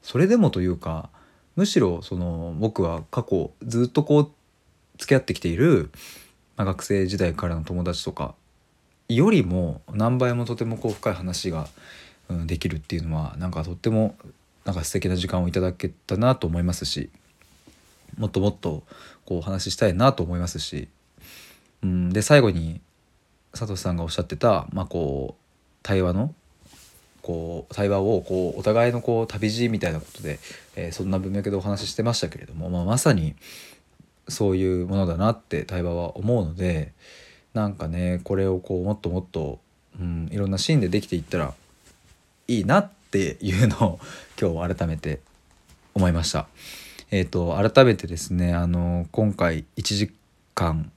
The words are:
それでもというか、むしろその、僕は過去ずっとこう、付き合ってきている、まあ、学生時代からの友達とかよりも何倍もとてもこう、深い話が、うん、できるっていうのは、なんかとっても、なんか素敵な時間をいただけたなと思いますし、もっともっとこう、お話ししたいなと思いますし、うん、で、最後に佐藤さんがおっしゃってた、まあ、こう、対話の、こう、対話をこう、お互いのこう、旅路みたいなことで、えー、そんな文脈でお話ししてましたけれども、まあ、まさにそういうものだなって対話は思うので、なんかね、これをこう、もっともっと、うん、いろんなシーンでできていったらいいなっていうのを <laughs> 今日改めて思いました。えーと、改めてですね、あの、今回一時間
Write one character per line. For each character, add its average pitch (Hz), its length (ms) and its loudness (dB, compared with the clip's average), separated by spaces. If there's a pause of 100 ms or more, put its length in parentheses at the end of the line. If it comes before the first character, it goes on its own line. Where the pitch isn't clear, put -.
そ - 160 -4
れ 180 100 6
で 240 80 6
も 220 140 6
と 92 100 -2
い 90 80 2
う 90 80 0
か、 80 340 -8 (460)
む 190 100 2
し 202 140 4
ろ 87 220 2
そ - 120 -10
の、 85 440 -4
僕 107 260 0
は 82 260 -2
過 117 180 -2
去 90 220 0 (120)
ず 120 220 0
っ 120 40 -2
と 147 160 2
こ 147 160 6
う、 147 100 0 (680)
付 - 160 4
き - 20 6
合 - 20 6
っ - 40 2
て - 120 -4
き - 60 -8
て 87 80 -2
い 85 80 -2
る、 85 340 4 (680)
ま 107 60 -2
あ、 - 20 2
学 95 180 -2
生 98 240 2
時 95 120 -4
代 87 160 2
か 90 140 -4
ら 85 60 -2
の 80 100 -4
友 87 200 -4
達 85 200 -4
と - 80 -6
か - 220 -8 (760)
よ 139 220 6
り 160 140 6
も 87 380 -2 (100)
何 117 260 2
倍 123 160 2
も 120 120 -2
と 117 100 -4
て 120 80 -2
も 113 120 -4
こ 113 120 -4
う、 107 40 0
深 - 180 -2
い 95 40 -2
話 90 360 -4
が、 78 180 -4 (600)
う 90 60 -4
ん、 85 120 -4
で 82 120 -2
き - 100 -4
る 82 80 -4
っ - 40 -6
て - 160 -8
い 80 40 -4
う 82 80 -6
の 78 80 -4
は、 78 220 -6
な 90 100 -6
ん - 40 -4
か 80 100 -6
と 87 100 -8
っ 90 40 -10
て - 120 -4
も、 110 280 0 (480)
な 98 80 -4
ん - 20 -4
か 87 80 -4
素 - 120 -8
敵 90 140 0
な 76 60 0
時 90 140 -2
間 90 160 0
を 87 40 0
い 85 40 -4
た 92 80 0
だ 90 120 0
け 87 160 -6
た - 280 -6
な 120 180 4
と 90 120 -4
思 85 120 0
い 85 60 0
ま 90 80 0
す - 140 -6
し、 - 220 -6 (1120)
も 110 80 0
っ 95 40 0
と 98 100 0
も 101 80 4
っ 101 100 -2
と 78 240 -6 (420)
こ 90 120 -4
う、 - 20 -2
お - 40 -2
話 95 280 -4
し - 20 -4
し - 40 -6
た 117 100 2
い 87 80 4
な 123 180 4
と 87 120 -2
思 87 120 -4
い 87 40 -2
ま 87 80 -2
す 80 100 -8
し、 76 300 -8 (960)
う - 20 0
ん、 90 240 2
で、 101 120 0
最 147 180 8
後 107 100 4
に 82 300 -4 (720)
佐 110 160 -8
藤 95 120 -6
さ 90 120 -2
ん 87 40 0
が 85 60 -2
お 85 40 -4
っ 85 40 -6
し - 80 -4
ゃ 90 40 -2
っ - 20 -2
て - 120 -10
た、 107 360 2
ま 92 100 -4
あ、 90 40 -4
こ 69 520 -4
う、 - 40 -20 (420)
対 95 180 2
話 90 120 2
の、 127 200 0 (880)
こ 82 480 -6
う、 - 40 -16
対 101 140 0
話 98 120 2
を 101 220 2
こ 92 340 0
う、 - 20 -10
お - 60 -8
互 117 260 4
い - 20 -2
の 135 100 -4
こ 113 200 2
う、 113 60 -2
旅 104 220 -2
路 117 180 0
み 110 100 0
た 90 100 -2
い 82 40 -2
な 78 80 -4
こ - 120 -16
と - 80 -20
で、 73 200 -8 (340)
え 87 140 -8
ー、 80 40 -10
そ - 120 -6
ん 95 80 -2
な 95 80 0
文 95 120 -6
脈 101 200 -2
で 101 40 0
お 95 40 0
話 101 260 -4
し - 40 -8
し - 40 -10
て 113 80 -2
ま 117 100 2
し - 80 0
た 85 80 -2
け 78 100 -12
れ - 80 -16
ど - 80 -18
も、 82 160 -6
ま 87 120 0
あ、 - 20 -2
ま 110 140 2
さ 156 140 4
に 80 240 0 (920)
そ 101 220 0
う 92 60 4
い 92 260 2
う 90 40 -2
も 98 100 0
の 95 100 2
だ 85 100 0
な 107 160 2
っ 110 80 -4
て - 240 -4
対 90 200 -4
話 87 100 -2
は 85 220 -6
思 110 260 2
う - 20 0
の 82 120 -6
で、 85 360 0 (640)
な 107 120 2
ん 98 60 -4
か 82 140 -6
ね、 90 360 -2
こ 98 120 0
れ 95 100 2
を 92 120 2
こ 92 220 -4
う、 90 40 -2
も 101 80 0
っ 104 80 -4
と 87 80 -4
も 90 120 -2
っ 92 100 -10
と、 73 300 -6 (380)
う 90 60 -6
ん、 82 260 -4
い 87 60 -6
ろ 101 100 0
ん 95 40 0
な 95 80 0
シ 160 160 2
ー - 20 6
ン 135 40 6
で 92 80 2
で 101 120 2
き - 60 -12
て 90 100 -4
い 82 40 -2
っ - 20 -10
た 90 160 -4
ら 69 160 -4 (920)
い 120 120 0
い 92 40 -2
な 151 160 6
っ 202 100 -6 (200)
て 95 300 -2
い 98 240 2
う - 20 6
の 104 260 2
を - 80 -10 (180)
<laughs> - 220 -20
今 85 280 0
日 90 80 -2
改 87 100 -2
め 80 100 -2
て 78 240 -6 (720)
思 95 140 4
い 87 40 4
ま 82 100 2
し 80 100 -2
た。 - 140 -4 (640)
え 95 120 2
ー - 20 2
と、 85 320 0
改 113 280 8
め 117 100 6
て - 120 -6
で 85 120 -6
す - 160 -6
ね、 87 180 2
あ 87 140 2
の、 87 440 0
今 107 220 2
回 82 320 0 (100)
一 101 220 -2
時 104 160 -2 (420)
間 80 420 0